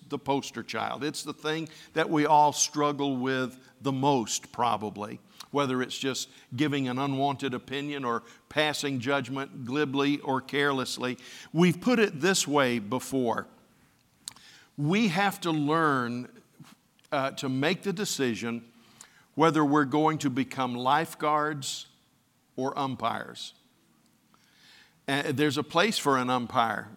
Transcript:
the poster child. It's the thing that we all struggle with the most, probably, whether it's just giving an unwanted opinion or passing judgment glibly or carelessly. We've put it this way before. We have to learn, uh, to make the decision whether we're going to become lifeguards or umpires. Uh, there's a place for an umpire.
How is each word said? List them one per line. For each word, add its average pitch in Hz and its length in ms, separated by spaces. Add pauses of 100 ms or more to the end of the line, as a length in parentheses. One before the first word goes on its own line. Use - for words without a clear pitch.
the 143 100
poster 131 460
child. 113 400
It's - 180
the 147 100
thing 156 360 (240)
that 160 180
we 151 160
all 151 260
struggle 143 640
with 127 400 (240)
the 139 120
most, 131 580
probably, 107 720 (320)
whether 131 300
it's 123 140
just 131 320 (280)
giving 139 320
an 123 100
unwanted 135 560
opinion 143 500
or 117 200 (240)
passing 147 500
judgment 135 640
glibly 139 540
or 131 220
carelessly. 131 760 (360)
We've 175 280
put 240 200
it 170 200
this 185 280
way 131 320
before. 113 640 (1300)
We 185 320
have 190 340
to 170 100
learn, 139 760 (840)
uh, 135 200
to - 160
make 143 360
the 196 80
decision 117 720 (720)
whether 156 280
we're 147 200
going 151 320
to 143 140
become 127 460
lifeguards 151 1080 (680)
or 131 240
umpires. 117 760 (1600)
Uh, 139 240
there's 143 260
a 143 60
place 196 340
for 139 200
an 123 120
umpire. 117 680